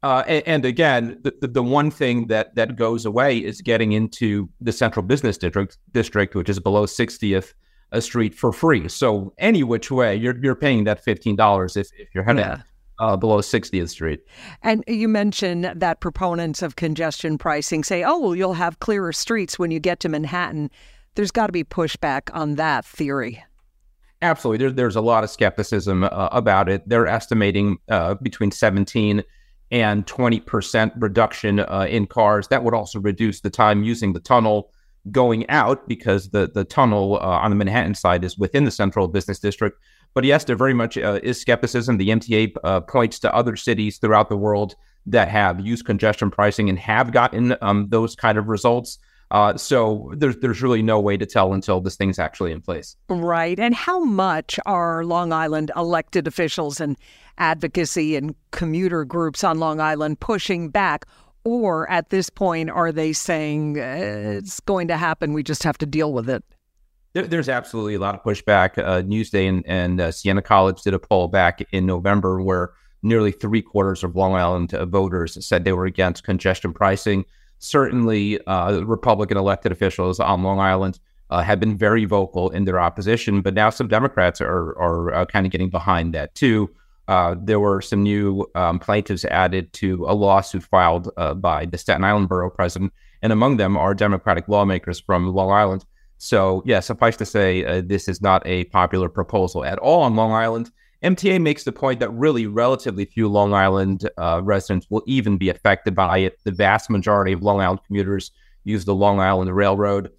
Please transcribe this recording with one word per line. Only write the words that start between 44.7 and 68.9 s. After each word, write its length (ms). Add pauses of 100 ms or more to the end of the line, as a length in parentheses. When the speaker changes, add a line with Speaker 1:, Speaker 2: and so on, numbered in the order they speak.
Speaker 1:
that 220
have 320
used 260
congestion 460
pricing 380
and 100
have 320
gotten, 500
um, 280
those 260
kind 220
of 100
results. 500 (320)
Uh, 280
so 580
there's, 220
there's 240
really 200
no 200
way 160
to 80
tell 260
until 300
this 160
thing's 200
actually 360
in 80
place. 340 (140)
Speaker 2:
Right. 500
And 160
how 300
much 600
are 380
Long 300
Island 420
elected 520
officials 520
and 160 (440)
advocacy 760
and 200 (160)
commuter 520
groups 400
on 160
Long 220
Island 400
pushing 480
back? 380 (380)
Or 460
at 180
this 200
point, 400
are 240
they 180
saying, 640
"Uh, 600
it's 240
going 260
to 80
happen, 380
we 100
just 200
have 160
to 60
deal 280
with 160
it"? 120 (680)
Speaker 1:
There, 160
there's 220
absolutely 460
a 40
lot 160
of 80
pushback. 540
Uh, 240